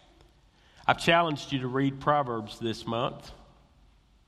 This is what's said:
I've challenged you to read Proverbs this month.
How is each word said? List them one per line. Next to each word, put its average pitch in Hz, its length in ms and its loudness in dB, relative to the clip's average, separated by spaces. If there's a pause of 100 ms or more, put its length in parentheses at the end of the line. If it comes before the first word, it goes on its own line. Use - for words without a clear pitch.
(880)
I've 131 100 4
challenged 170 540 2
you 135 80 0
to 127 80 -4
read 139 320 0
Proverbs 127 580 0
this 113 300 -6
month. 117 440 -4 (960)